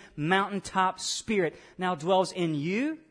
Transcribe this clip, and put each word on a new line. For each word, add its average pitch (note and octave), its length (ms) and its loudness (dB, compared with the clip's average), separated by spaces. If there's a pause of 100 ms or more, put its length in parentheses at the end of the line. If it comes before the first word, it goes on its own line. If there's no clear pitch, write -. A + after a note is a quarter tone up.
(160)
mountaintop F#3+ 840 0
spirit F#3+ 540 -2 (220)
now F3+ 180 -2
dwells F3+ 380 2
in E3+ 220 0
you. G#3 420 -2 (140)